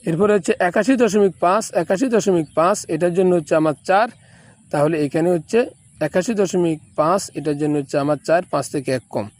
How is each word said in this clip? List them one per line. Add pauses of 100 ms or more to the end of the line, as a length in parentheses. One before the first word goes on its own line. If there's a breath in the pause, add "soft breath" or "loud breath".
এরপরে
হচ্ছে
একাশি
দশমিক
পাঁচ, (100)
একাশি
দশমিক
পাঁচ, (100)
এটার
জন্য
হচ্ছে
আমার
চার, (640 soft breath)
তাহলে (100)
এখানে
হচ্ছে (400)
একাশি
দশমিক (160)
পাঁচ, (140)
এটার
জন্য
হচ্ছে
আমার
চার, (100)
পাঁচ
থেকে
এক
কম। (120)